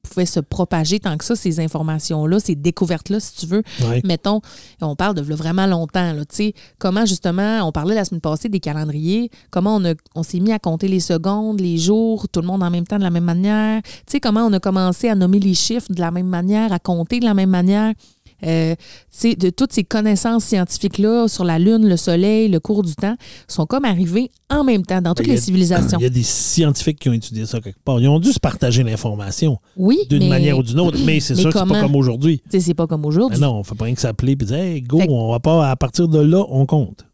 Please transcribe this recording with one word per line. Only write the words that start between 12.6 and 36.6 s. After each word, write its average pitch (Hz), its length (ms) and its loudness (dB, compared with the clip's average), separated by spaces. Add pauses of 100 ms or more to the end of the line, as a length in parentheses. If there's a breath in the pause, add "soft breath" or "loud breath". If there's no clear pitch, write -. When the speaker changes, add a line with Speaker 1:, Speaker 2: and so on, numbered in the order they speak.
Speaker 1:
en 175 80 0
même 175 160 -2
temps 208 120 -4
de 196 60 0
la 180 60 0
même 170 140 0
manière, 214 580 0
tu - 80 -16 (220 loud breath)
sais, 285 80 0
comment 226 260 2
on 214 80 2
a 185 60 2
commencé 190 500 0
à 214 40 2
nommer 190 260 4
les 190 140 2
chiffres 226 380 -4
de 175 80 -4
la 170 100 -2
même 180 180 -4
manière, 196 440 0
à 175 60 -2
compter 175 420 -2
de 240 60 0
la 214 80 2
même 190 160 2
manière. 196 420 2 (540 soft breath)
Euh, 165 300 0
tu - 540 -4
sais, 220 40 0
de 180 160 0
toutes 262 220 -2
ces 214 100 0
connaissances 214 600 0
scientifiques-là 214 840 0
sur 196 160 -2
la 165 160 2
Lune, 214 300 4
le 175 80 4
Soleil, 202 520 2
le 165 120 2
cours 208 240 -2
du 156 100 -4
temps, 208 220 -4 (320 loud breath)
sont 156 180 -2
comme 277 180 -2
arrivées 190 460 0 (180)
en 285 140 0
même 220 240 2
temps 185 160 0
dans 170 80 0
Speaker 2:
Ben, 180 40 2
Speaker 1:
toutes 226 120 0
Speaker 2:
il - 40 2
y - 20 4
a, - 20 4
Speaker 1:
les 202 60 2
civilisations. 185 580 2
Speaker 2:
<clears throat> - 0 -
il 120 60 2
y - 20 2
a 127 40 2
des 123 120 2
scientifiques - 800 0
qui - 80 0
ont 123 60 2
étudié 110 320 -6
ça 117 140 -6
quelque 98 240 -16
part. 131 160 0
Ils 127 60 4
ont 147 140 4
dû 240 120 2
se - 60 0
partager 123 460 0
l'information 107 720 -2 (180)
Speaker 1:
Oui, 208 220 2 (100)
Speaker 2:
d'une 143 120 2
Speaker 1:
mais 139 80 4
Speaker 2:
manière - 280 4
ou 131 60 2
d'une 117 160 0
autre, 165 260 2
mais 156 140 2
c'est 139 160 -2
Speaker 1:
mais 180 60 2
Speaker 2:
sûr 160 100 4
que 190 80 0
c'est 190 60 2
pas 185 40 0
Speaker 1:
comment ? 208 120 2
Speaker 2:
comme 143 160 2
aujourd'hui. 135 480 2
Speaker 1:
Tu - 80 -
sais, 190 80 2
c'est 170 140 0
pas 160 120 0
comme 151 200 -4
aujourd'hui. 190 340 2
Speaker 2:
Ben 143 80 4
non, 117 80 0
on 101 80 -6
fait - 100 -10
pas 110 120 -6
rien 123 100 -2
que - 40 -10
s'appeler 127 360 0
puis 135 100 -4
dire, « 120 120 -4
Hey, 170 240 -4
go, 127 180 0
Speaker 1:
Fait 185 80 2
que 147 40 2
Speaker 2:
on 113 200 0
va 120 80 -2
pas, 156 280 2
à 131 60 0
partir 139 320 0
de 156 140 4
là, 175 280 4
on 135 160 2